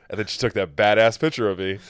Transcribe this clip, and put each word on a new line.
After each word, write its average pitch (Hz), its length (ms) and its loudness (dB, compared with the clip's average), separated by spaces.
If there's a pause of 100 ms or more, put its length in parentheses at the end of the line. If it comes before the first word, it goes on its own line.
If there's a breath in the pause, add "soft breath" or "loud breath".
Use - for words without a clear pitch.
(100)
And - 80 -8
then 107 80 -4
she - 120 -10
took 120 160 -2
that 92 220 -4
badass 110 420 4
picture 120 300 -2
of 95 100 -2
me 95 200 -4 (120)